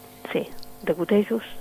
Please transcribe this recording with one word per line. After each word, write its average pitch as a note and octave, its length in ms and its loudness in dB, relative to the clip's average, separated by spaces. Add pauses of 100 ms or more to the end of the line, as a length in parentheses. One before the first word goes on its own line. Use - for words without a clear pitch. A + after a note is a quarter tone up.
(320)
Sí, - 160 0 (360)
degotejos, G3+ 600 4 (180)